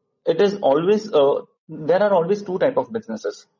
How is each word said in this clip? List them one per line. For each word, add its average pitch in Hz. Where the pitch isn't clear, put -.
it 165
is 202
always, 165
uh, 139
there 156
are 208
always 190
two 185
type 156
of 123
businesses. -